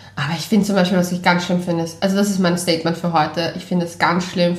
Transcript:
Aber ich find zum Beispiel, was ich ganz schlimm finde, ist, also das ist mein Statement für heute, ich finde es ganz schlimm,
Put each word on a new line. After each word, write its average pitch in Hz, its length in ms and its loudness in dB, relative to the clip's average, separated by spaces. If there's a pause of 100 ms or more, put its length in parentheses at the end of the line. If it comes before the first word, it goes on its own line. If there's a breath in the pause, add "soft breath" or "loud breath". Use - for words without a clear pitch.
(160 loud breath)
Aber 143 220 -4
ich - 100 -8
find 214 180 4
zum 202 100 0
Beispiel, 185 220 2
was 175 140 2
ich 175 100 -4
ganz 175 220 2
schlimm 175 180 0
finde, 170 220 -2
ist, - 180 -8
also 190 140 0
das 202 140 2
ist 185 100 -2
mein 175 180 2
Statement 165 380 0
für 175 160 -4
heute, 160 460 0
ich - 80 -12
finde 175 220 0
es - 120 -14
ganz 175 240 2
schlimm, 175 360 0